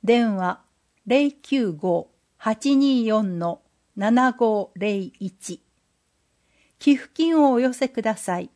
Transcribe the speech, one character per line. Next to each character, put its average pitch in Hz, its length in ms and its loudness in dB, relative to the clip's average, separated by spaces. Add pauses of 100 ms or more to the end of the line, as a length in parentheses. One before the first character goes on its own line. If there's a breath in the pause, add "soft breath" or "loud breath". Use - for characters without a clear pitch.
電 226 340 2
話、 185 240 -4 (460)
零 285 260 2
九 240 400 -4
五 165 380 -4 (260)
八 220 400 -2
二 269 300 2
四 214 320 0
の 170 220 -6 (360)
七 240 360 2
五 220 420 -2
零 196 460 -4
一。 - 420 -12 (1160)
寄 285 180 4
付 - 160 -12
金 330 260 0
を 285 140 4
お 240 80 2
寄 254 120 0
せ 254 160 -4
く 240 140 -8
だ 220 140 -2
さ 180 240 -6
い。 175 160 -14